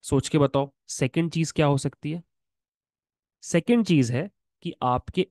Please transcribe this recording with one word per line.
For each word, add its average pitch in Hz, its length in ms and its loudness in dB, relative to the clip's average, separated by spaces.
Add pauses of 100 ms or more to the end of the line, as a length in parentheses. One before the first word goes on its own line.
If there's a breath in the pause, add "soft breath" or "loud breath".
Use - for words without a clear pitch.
सोच - 240 0
के 156 100 0
बताओ, 139 320 2 (180)
सेकंड 160 440 -2
चीज 160 200 -2
क्या 151 140 0
हो 143 120 2
सकती 143 320 -8
है? 170 120 -10 (1200)
सेकंड 220 440 2
चीज 135 240 4
है 143 200 -4 (320)
कि 170 100 -10 (100)
आपके 127 480 -2